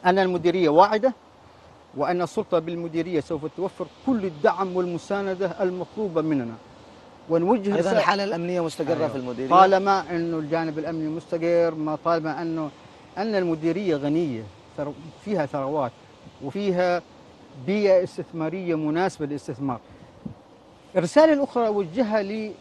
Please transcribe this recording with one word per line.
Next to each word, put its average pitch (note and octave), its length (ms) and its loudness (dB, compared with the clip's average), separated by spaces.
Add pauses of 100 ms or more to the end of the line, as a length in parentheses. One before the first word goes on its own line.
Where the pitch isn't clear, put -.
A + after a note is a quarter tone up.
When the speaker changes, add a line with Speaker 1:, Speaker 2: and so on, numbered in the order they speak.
Speaker 1:
أن F#3 120 4
المديرية F3 500 2
واعدة، G#3 440 6 (840)
وأن F3 260 0
السلطة F3+ 360 -2
بالمديرية E3 600 -4
سوف D3+ 200 -6 (160)
توفر F3+ 300 -6 (200)
كل A#3 180 0
الدعم F3+ 520 0
والمساندة F#3 760 -2 (100)
المطلوبة F3+ 640 -4
مننا، C3 320 -2 (760)
ونوجه F#3+ 360 2
Speaker 2:
أيضا G3+ 120 0
Speaker 1:
رسالة F#3+ 200 2
Speaker 2:
الحالة G3+ 260 2
الأمنية F3 360 -4
مستقرة D#3+ 340 -2
Speaker 1:
أيوة. D#3 140 -2
Speaker 2:
في C#3 80 -6
المديرية؟ B2+ 340 -6
Speaker 1:
طالما F#3+ 600 6
أنه E3+ 280 -2
الجانب D#3 400 -4
الأمني D#3+ 300 -4
مستقر، E3 680 0
ما D#3 300 -4
طالما D#3+ 380 0
أنه D#3+ 280 -4 (480)
أن G#3+ 160 -2
المديرية E3 600 0
غنية، C#3+ 460 -2 (360)
ثرو-، D3 460 -10
فيها F3+ 220 -2
ثروات C#3 460 -2 (520)
وفيها F3+ 580 0 (640)
بيئة F#3+ 380 4
استثمارية E3+ 680 -4
مناسبة D#3 520 -2
للاستثمار. C#3 540 -6 (1160)
الرسالة D4 360 6
الأخرى C4 340 0
أوجهها G#3 560 0
لي G#3+ 380 -8